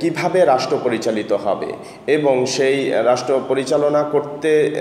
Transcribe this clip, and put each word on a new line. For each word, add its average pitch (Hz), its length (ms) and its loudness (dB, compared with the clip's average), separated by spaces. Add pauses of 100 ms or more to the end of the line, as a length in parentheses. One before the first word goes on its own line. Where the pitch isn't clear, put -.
কিভাবে 170 440 0
রাষ্ট্র 131 400 2
পরিচালিত 110 480 -2
হবে 101 400 -2 (340)
এবং 135 400 2
সেই 135 440 0
রাষ্ট্র 127 580 2
পরিচালনা 147 540 0
করতে 147 680 0 (100)